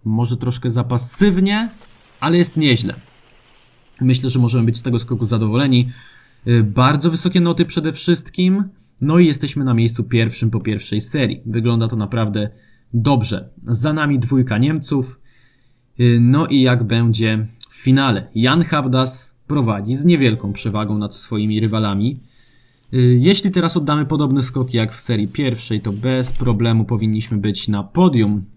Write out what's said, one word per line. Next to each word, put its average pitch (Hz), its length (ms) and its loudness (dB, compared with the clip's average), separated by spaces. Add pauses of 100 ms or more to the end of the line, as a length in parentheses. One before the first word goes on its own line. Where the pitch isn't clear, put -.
Może 113 320 -2
troszkę 123 340 -4
za 120 140 -2
pasywnie, 190 840 0 (500)
ale 165 180 2
jest 175 180 0
nieźle. 127 380 0 (1040)
Myślę, 127 300 2
że 123 80 0
możemy 120 260 2
być 113 120 2
z - 60 -8
tego 120 160 -2
skoku 113 260 -4
zadowoleni. 120 640 2 (580)
Y, 120 160 4
bardzo 135 480 2
wysokie 180 300 0
noty 170 240 2
przede 156 280 -4
wszystkim. 180 720 0 (360)
No 156 180 2
i 180 80 8
jesteśmy 143 380 -2
na 127 100 2
miejscu 113 300 0
pierwszym 113 460 0
po 110 100 -2
pierwszej 107 400 -4
serii. 120 460 -4
Wygląda 113 420 0
to 113 80 -4
naprawdę 104 540 -4 (440)
dobrze. 113 560 0 (160)
Za 120 260 -2
nami 147 260 0
dwójka 123 400 0
Niemców. 143 600 -2 (800)
Y, 120 200 4
no 131 260 4
i 139 140 2
jak 123 240 2
będzie 110 640 0 (220)
w - 80 -18
finale? 131 580 2
Jan 127 280 2
Habdas 131 720 -2 (120)
prowadzi 113 480 -2
z 143 100 -6
niewielką 127 480 2
przewagą 104 460 -4
nad 104 160 -6
swoimi 107 460 -4
rywalami. 110 600 -2 (760)
Y, 123 260 4
jeśli 190 300 2
teraz 170 260 0
oddamy 147 300 0
podobne 139 360 0
skoki 127 340 -4
jak 110 160 0
w - 80 -14
serii 104 280 -2
pierwszej, 117 520 -4
to 107 120 -4
bez 127 400 -2
problemu 117 520 2
powinniśmy 110 540 -2
być 101 300 -2
na 104 140 0
podium 110 640 2 (120)